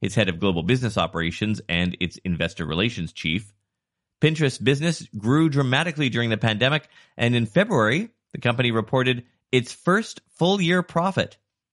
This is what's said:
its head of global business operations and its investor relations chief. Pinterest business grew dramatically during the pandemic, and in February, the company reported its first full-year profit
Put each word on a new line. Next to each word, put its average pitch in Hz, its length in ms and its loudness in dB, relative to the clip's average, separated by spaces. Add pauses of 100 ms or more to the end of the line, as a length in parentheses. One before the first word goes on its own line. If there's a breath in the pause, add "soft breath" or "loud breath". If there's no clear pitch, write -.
its 95 140 -4
head 104 140 2
of 85 100 -4
global 87 240 0
business 120 340 0
operations 85 720 -2
and 87 300 0
its 87 180 -4
investor 85 480 -4
relations 82 480 -4
chief. - 400 -4 (680)
Pinterest 156 420 0
business 143 420 0 (120)
grew 139 320 2
dramatically 139 600 0
during 117 200 0
the 107 80 2
pandemic, 120 500 0 (300 soft breath)
and 120 180 2
in 117 100 2
February, 170 640 2 (220)
the - 80 -12
company 120 320 0
reported 123 540 0 (260 soft breath)
its 127 220 0
first - 480 -2 (160)
full-year 180 440 2
profit 170 560 -4 (360)